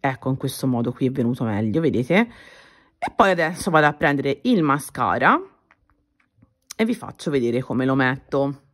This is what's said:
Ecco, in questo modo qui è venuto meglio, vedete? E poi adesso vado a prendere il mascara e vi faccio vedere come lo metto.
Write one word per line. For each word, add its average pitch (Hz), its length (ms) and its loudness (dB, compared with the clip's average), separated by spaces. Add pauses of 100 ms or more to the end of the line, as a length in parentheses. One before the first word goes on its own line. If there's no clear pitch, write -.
Ecco, 135 280 -4
in 135 80 -2
questo 139 280 -6
modo 117 260 0
qui 131 160 -2
è - 20 2
venuto 123 340 -2
meglio, 110 380 -2
vedete? 165 500 0 (640)
E - 180 -8
poi 196 180 4
adesso 170 380 -2
vado 156 140 6
a 147 80 4
prendere 143 520 -2
il 233 180 2
mascara 139 760 2 (1400)
e 226 120 0
vi 233 80 -2
faccio - 360 -8
vedere 123 300 0
come 127 240 -2
lo 135 100 2
metto. 135 680 -2 (120)